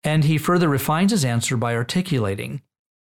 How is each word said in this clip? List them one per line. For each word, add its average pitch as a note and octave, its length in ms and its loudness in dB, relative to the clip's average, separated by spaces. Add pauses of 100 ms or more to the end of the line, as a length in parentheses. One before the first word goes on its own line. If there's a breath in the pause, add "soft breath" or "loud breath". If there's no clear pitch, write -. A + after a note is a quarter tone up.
And D#3 200 2
he D3+ 160 2
further F3 280 2
refines D#3 440 0
his F#3+ 120 2
answer A#2 340 -2
by A#2 180 -2
articulating, B2 880 -2 (520)